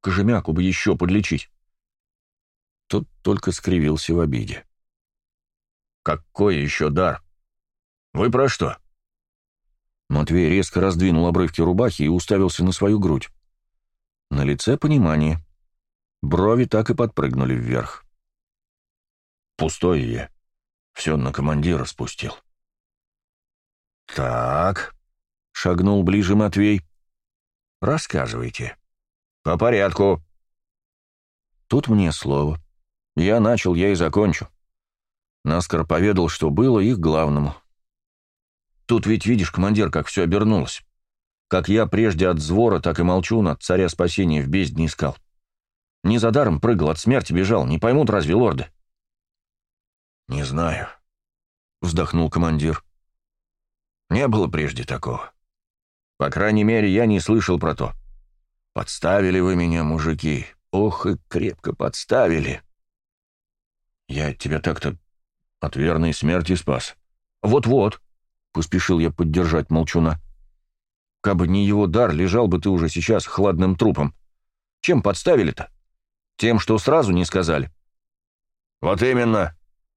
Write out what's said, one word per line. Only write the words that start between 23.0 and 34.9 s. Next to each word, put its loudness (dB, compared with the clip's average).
"Так", — -4
шагнул 2
ближе 2
Матвей. 2
"Рассказывайте. -4
По -2
порядку". 2
Тут 0
мне 4
слово. -2
Я 2
начал, 2
я 2
и 2
закончу. 0